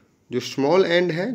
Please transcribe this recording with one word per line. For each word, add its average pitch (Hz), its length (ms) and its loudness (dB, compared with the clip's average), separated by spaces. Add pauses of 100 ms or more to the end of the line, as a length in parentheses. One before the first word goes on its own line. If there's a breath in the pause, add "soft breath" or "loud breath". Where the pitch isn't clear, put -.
(300)
जो 120 80 -4
स्मॉल 156 460 2
एंड 175 260 0
है, 170 240 -4